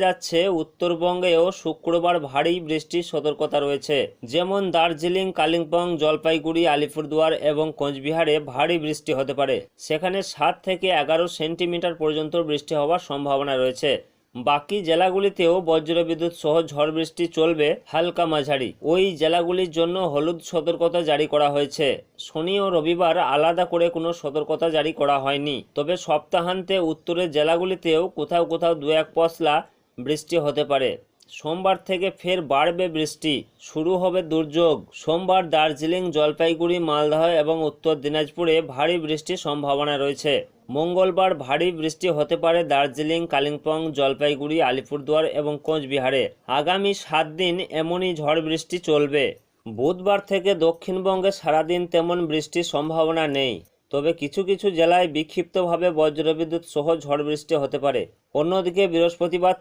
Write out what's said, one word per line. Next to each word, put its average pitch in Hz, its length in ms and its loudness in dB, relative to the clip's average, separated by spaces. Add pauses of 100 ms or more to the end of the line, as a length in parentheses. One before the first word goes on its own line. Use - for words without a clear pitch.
যাচ্ছে 180 360 0 (220)
উত্তরবঙ্গেও 175 840 2 (180)
শুক্রবার 170 520 0 (160)
ভারী 156 240 2 (140)
বৃষ্টির 165 420 -4
সতর্কতা 147 500 -2
রয়েছে, 143 360 -2 (360)
যেমন 185 280 0 (160)
দার্জিলিং, 175 500 0 (120)
কালিম্পং, 165 460 0 (180)
জলপাইগুড়ি, 156 600 0 (120)
আলিপুরদুয়ার 151 580 0 (180)
এবং 151 160 0 (120)
কোচবিহারে 147 560 0 (180)
ভারী 156 320 0
বৃষ্টি 151 340 -4
হতে 139 200 -2
পারে। 135 180 2 (300)
সেখানে 180 320 -2 (140)
সাত 160 220 0 (120)
থেকে 190 200 -2 (160)
এগারো 160 220 2 (140)
সেন্টিমিটার 170 640 -2
পর্যন্ত 156 340 -2 (140)
বৃষ্টি 151 320 -4
হওয়ার 165 280 0
সম্ভাবনা 143 480 -2
রয়েছে। 131 360 0 (420)
বাকি 143 420 0 (120)
জেলাগুলিতেও 185 640 2 (140)
বজ্রবিদ্যুৎ 165 720 0
সহ 151 120 2 (160)
ঝড় 147 260 0
বৃষ্টি 160 280 -2 (120)
চলবে 160 320 2 (240)
হালকা 170 400 0
মাঝারি। 139 380 0 (220)
ওই 185 100 4 (180)
জেলাগুলির 175 580 2
জন্য 170 180 0 (160)
হলুদ 160 260 0 (120)
সতর্কতা 170 580 0
জারি 151 240 2
করা 147 220 4
হয়েছে। 143 320 0 (400)
শনি 170 280 -4 (100)
ও - 20 0 (100)
রবিবার 165 400 2 (180)
আলাদা 165 380 2
করে 170 140 2 (100)
কোনো 165 140 -2 (100)
সতর্কতা 151 460 -2 (100)
জারি 156 240 0
করা 143 240 2
হয়নি, 143 320 -2 (180)
তবে 147 200 -2 (120)
সপ্তাহান্তে 180 680 -2 (140)
উত্তরের 170 460 -4
জেলাগুলিতেও 170 640 2 (160)
কোথাও 170 340 0
কোথাও 165 300 2
দু 139 60 -4 (120)
এক 156 160 -2
পশলা 165 380 2 (440)
বৃষ্টি 151 460 -2
হতে 147 260 0
পারে। 135 200 2 (480)
সোমবার 185 380 0 (120)
থেকে 190 200 -2 (120)
ফের 185 180 -2 (140)
বাড়বে 170 340 2 (100)
বৃষ্টি, 156 380 -2 (340)
শুরু 156 240 -2 (100)
হবে 185 180 2 (120)
দুর্যোগ। 160 440 2 (260)
সোমবার 185 400 2 (120)
দার্জিলিং, 160 480 2 (140)
জলপাইগুড়ি, 165 600 2 (120)
মালদহ 151 340 2 (200)
এবং 160 140 2 (120)
উত্তর 160 260 0 (100)
দিনাজপুরে 156 500 0 (200)
ভারী 160 300 2
বৃষ্টির 156 420 -4
সম্ভাবনা 147 520 0
রয়েছে। 139 360 0 (420)
মঙ্গলবার 185 560 2 (140)
ভারী 156 220 2 (120)
বৃষ্টি 160 360 -2
হতে 151 260 0
পারে 170 180 4 (120)
দার্জিলিং, 147 480 0 (120)
কালিম্পং, 147 460 0 (200)
জলপাইগুড়ি, 143 600 0 (100)
আলিপুরদুয়ার 143 580 -2 (140)
এবং 147 120 -2 (140)
কোচবিহারে। 135 560 0 (360)
আগামী 190 340 0 (120)
সাত 160 220 0 (140)
দিন 180 140 0 (260)
এমনই 175 400 -2
ঝড় 151 280 0
বৃষ্টি 160 280 -4 (120)
চলবে। 147 360 2 (420)
বুধবার 180 540 0 (100)
থেকে 196 200 0 (160)
দক্ষিণবঙ্গে 185 640 0 (100)
সারাদিন 160 420 0 (100)
তেমন 170 260 2 (120)
বৃষ্টির 156 420 -2
সম্ভাবনা 160 520 0 (120)
নেই, 131 180 0 (380)
তবে 143 180 0 (100)
কিছু - 280 -4
কিছু 196 180 0 (120)
জেলায় 175 380 4
বিক্ষিপ্তভাবে 170 720 -2 (100)
বজ্রবিদ্যুৎ 156 680 0 (100)
সহ 147 120 -2 (180)
ঝড় 143 240 -2
বৃষ্টি 151 340 -2
হতে 139 220 -4
পারে। 127 180 0 (380)
অন্যদিকে 180 420 0 (100)
বৃহস্পতিবার 170 680 2